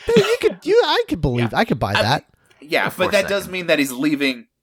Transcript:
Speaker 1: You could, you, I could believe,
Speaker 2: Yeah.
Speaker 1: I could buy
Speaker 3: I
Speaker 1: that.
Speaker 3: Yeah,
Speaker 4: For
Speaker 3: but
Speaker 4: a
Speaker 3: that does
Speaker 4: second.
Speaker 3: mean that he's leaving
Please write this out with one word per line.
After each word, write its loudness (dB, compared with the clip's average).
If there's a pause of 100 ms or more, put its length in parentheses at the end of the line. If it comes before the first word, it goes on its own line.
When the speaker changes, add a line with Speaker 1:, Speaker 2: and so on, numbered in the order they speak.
Speaker 1:
You 4
could, 0
you, 4
I 0
could -6
believe, -2
Speaker 2:
Yeah. -4
Speaker 1:
I 2
could -2
buy -2
Speaker 3:
I 0
Speaker 1:
that. -2 (340)
Speaker 3:
Yeah, 0
Speaker 4:
For -4
Speaker 3:
but 2
Speaker 4:
a -6
Speaker 3:
that 2
does -2
Speaker 4:
second. -10
Speaker 3:
mean -6
that 4
he's 0
leaving -2 (160)